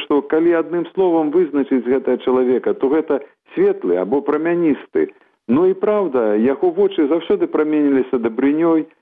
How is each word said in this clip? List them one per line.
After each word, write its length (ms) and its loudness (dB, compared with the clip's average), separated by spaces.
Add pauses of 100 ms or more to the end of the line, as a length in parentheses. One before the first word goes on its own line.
што 180 0
калі 360 2
адным 260 -4 (100)
словам 360 0
вызначыць 560 0
гэтага 380 0
чалавека, 500 0
то 140 -2
гэта 320 0 (340)
светлы 420 0
або 300 -2
прамяністы. 840 -2 (400)
Ну 220 2
і 40 0
праўда, 640 0
яго 400 0
вочы 320 2
заўсёды 400 0
праменіліся 720 0
дабрынёй, 680 0 (160)